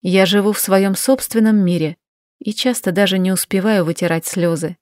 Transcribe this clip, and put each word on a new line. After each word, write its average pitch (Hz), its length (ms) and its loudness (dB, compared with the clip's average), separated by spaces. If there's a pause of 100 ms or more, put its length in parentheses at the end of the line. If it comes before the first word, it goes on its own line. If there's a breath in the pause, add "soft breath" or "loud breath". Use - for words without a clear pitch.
Я 190 240 2
живу 202 260 2
в - 80 -4
своём 190 340 2
собственном 220 640 2
мире 175 400 0 (420)
и 208 140 -6
часто 240 400 -4
даже 190 260 0
не 185 140 0
успеваю 196 520 0
вытирать 165 420 -2
слёзы. 170 560 -2